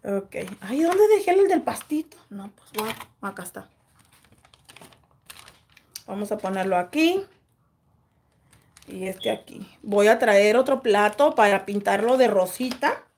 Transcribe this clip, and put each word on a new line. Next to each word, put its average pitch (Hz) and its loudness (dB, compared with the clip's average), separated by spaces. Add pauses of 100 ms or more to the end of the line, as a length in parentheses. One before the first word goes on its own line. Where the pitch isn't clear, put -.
Ok. 196 -8 (240)
Ay, 240 -4
¿dónde 381 4
dejé 392 2
el 392 4
del 359 2
pastito? - -8 (140)
No, 202 -16
pues, - -20
guau, 214 -6 (280)
acá 190 -12
está. - -16 (2500)
Vamos 202 -8
a 208 -6
ponerlo 190 -4
aquí. 320 0 (1600)
Y 190 -12
este 190 -8
aquí. - -12 (140)
Voy 208 2
a - 4
traer 208 4
otro 262 0
plato 214 2
para 202 2
pintarlo 202 0
de 247 4
rosita. 240 -2 (160)